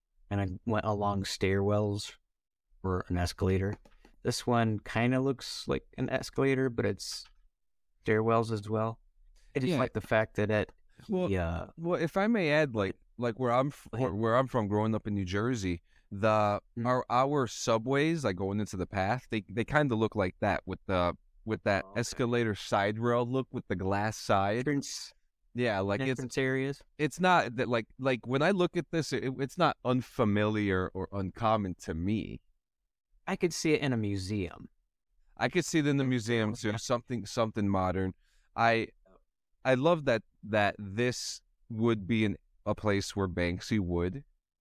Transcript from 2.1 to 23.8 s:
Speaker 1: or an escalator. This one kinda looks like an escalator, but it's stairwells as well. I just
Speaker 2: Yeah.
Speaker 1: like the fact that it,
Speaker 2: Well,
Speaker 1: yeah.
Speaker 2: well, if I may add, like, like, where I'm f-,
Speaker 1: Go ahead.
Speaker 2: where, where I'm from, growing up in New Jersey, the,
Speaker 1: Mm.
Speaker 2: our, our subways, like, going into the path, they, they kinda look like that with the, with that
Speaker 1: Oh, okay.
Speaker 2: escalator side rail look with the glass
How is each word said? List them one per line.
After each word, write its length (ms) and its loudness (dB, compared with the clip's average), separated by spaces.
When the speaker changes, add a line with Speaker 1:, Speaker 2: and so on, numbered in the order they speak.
Speaker 1:
or 260 -2
an 80 0
escalator. 600 0
This 220 -2
one 340 2
kinda 400 0
looks 480 -4
like 160 -2
an 120 -4
escalator, 600 0
but 160 -4
it's 400 -6
stairwells 460 2
as 180 -4
well. 300 -2
I 40 0
just 120 0
Speaker 2:
Yeah. 80 2
Speaker 1:
like 140 -2
the 80 -2
fact 340 0
that 160 0
it, 200 0
Speaker 2:
Well, 200 0
Speaker 1:
yeah. 380 -2
Speaker 2:
well, 220 -2
if 180 -2
I 100 0
may 240 2
add, 240 2
like, 200 0
like, 220 -2
where 120 0
I'm 160 2
f-, 240 -10
Speaker 1:
Go 60 -8
ahead. 140 0
Speaker 2:
where, 40 -4
where 220 2
I'm 100 2
from, 200 0
growing 280 2
up 120 -4
in 80 -2
New 100 -2
Jersey, 560 -2
the, 500 2
Speaker 1:
Mm. 80 -4
Speaker 2:
our, 240 0
our 380 2
subways, 760 0
like, 120 2
going 240 -2
into 180 -4
the 100 -2
path, 420 0
they, 200 -2
they 160 -2
kinda 300 2
look 200 0
like 240 0
that 260 0
with 200 -8
the, 300 2
with 180 -4
that 220 0
Speaker 1:
Oh, 60 -20
okay. 100 -4
Speaker 2:
escalator 540 0
side 440 0
rail 260 2
look 260 -2
with 160 -8
the 80 -2
glass 420 -2